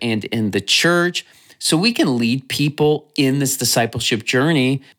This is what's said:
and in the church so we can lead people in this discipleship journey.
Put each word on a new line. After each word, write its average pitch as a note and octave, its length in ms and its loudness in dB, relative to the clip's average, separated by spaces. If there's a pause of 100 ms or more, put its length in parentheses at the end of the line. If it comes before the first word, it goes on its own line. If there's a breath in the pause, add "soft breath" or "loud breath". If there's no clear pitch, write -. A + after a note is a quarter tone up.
and A2 240 -2
in A2 240 -2
the F#2+ 120 0
church F3 640 0 (340 soft breath)
so - 180 0
we A3 160 2
can D#3+ 240 2
lead A#2 320 -2
people D3+ 680 0
in C3+ 220 2
this C#3 180 -2
discipleship A#2 680 -2
journey. C3+ 580 0 (180 loud breath)